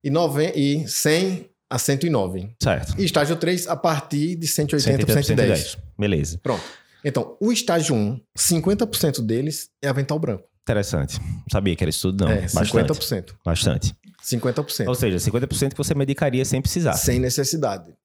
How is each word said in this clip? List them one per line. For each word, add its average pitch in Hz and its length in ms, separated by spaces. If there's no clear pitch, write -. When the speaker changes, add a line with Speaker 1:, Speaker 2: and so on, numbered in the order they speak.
Speaker 1:
E, 147 60
nove-, 156 440
e 143 320
cem 175 640
a 120 100
cento 139 280
e 170 40
nove. 95 520
Speaker 2:
Certo. - 380
Speaker 1:
E - 40
estágio 156 300
três, 175 320
a 170 80
partir 156 640
de 165 100
cento 147 280
e - 20
oitenta 135 300
por - 60
Speaker 2:
Cento - 40
e - 0
oitenta 139 60
por - 20
Speaker 1:
cento - 80
e 117 160
dez. 90 120
Speaker 2:
cento - 120
e - 40
dez. - 220
Beleza. 82 420
Speaker 1:
Pronto. 107 220
Então, 135 360
o 214 100
estágio 170 460
um, 110 240
cinquenta 190 500
por 214 100
cento - 240
deles 120 500
é 139 60
avental 139 320
branco. 110 240
Speaker 2:
Interessante. 95 580
Sabia 95 240
que - 80
era 80 80
isso 92 220
tudo, 98 120
não. 110 80
Speaker 1:
É, 98 100
Speaker 2:
Bastante. - 260
Speaker 1:
cinquenta 113 260
por - 80
cento. - 420
Speaker 2:
Bastante. 82 500
Speaker 1:
Cinquenta 123 400
por 147 80
cento. - 180
Speaker 2:
Ou 127 60
seja, 101 240
cinquenta 120 280
por - 80
cento 135 180
que - 60
você 151 160
medicaria 139 520
sem 131 160
precisar. 160 320
Speaker 1:
Sem 127 240
necessidade. 127 760